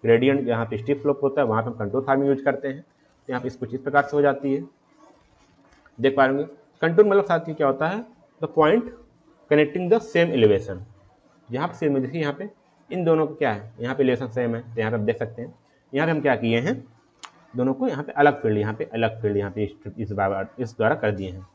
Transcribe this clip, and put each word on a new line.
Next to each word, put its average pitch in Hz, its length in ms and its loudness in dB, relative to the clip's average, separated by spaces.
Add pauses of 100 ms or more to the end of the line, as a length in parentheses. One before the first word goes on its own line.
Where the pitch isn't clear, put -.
ग्रेडियंट 127 400 4
जहाँ 117 200 0
पे 110 120 -6
स्टीप 143 240 -2
स्लोप 143 220 0
होता 139 180 0
है, 123 60 2
वहाँ 110 160 0
पे 120 60 -4
हम 113 60 -10
कंटूर 104 260 -2
फार्मिंग 139 280 2
यूज़ 139 140 0
करते 139 240 -2
हैं। 139 140 -8
तो - 480 -20
यहाँ 127 120 -4
पे 127 60 -8
इसको - 180 -8
इस 135 140 -10
प्रकार 143 240 2
से 143 100 -6
हो 147 80 2
जाती 139 320 0
है, 139 100 -4 (1400)
देख 135 160 2
पाएंगे। 135 260 2 (380)
कंटूर 170 240 6
मतलब 196 180 4
साथियों 165 320 -2
क्या 147 120 2
होता 135 200 0
है, 214 180 -6 (380)
the 156 160 -8
point 220 240 4 (680)
connecting 151 420 2
the - 80 2 (140)
same 170 220 2
elevation। 98 400 4 (720)
यहाँ 143 160 -4
पे 175 60 -8
same 143 220 0
है, 135 60 2
देखिए 131 200 -6
यहाँ 143 120 -2
पे 202 160 -10 (420)
इन 180 120 -4
दोनों 160 240 4
को 151 80 -10
क्या 131 160 0
है, 104 280 -8
यहाँ 123 160 -4
पे 139 80 2
elevation 127 240 2
same 117 280 -2
है, 120 60 -6
तो 117 180 -8
यहाँ 110 120 0
पे 117 60 -2
आप 107 60 -2
देख 110 140 0
सकते 117 240 -8
हैं। - 140 -12 (380)
यहाँ 151 140 0
पे 165 40 0
हम 156 100 0
क्या 135 140 2
किए 117 240 0
हैं, 175 280 -4 (680)
दोनों 127 180 0
को 131 140 -2
यहाँ - 160 -4
पे - 80 -10
अलग 143 300 4
field, 107 160 0
यहाँ 104 160 0
पे 113 200 -8
अलग 113 280 -2
field, 101 160 0
यहाँ 101 140 -2
पे 104 120 -4
इस, 101 340 -10
इस 104 140 -8
बार, 98 360 -2 (120)
इस 117 180 -8
द्वारा 113 180 2
कर 107 160 0
दिए 95 180 -6
हैं। - 260 -14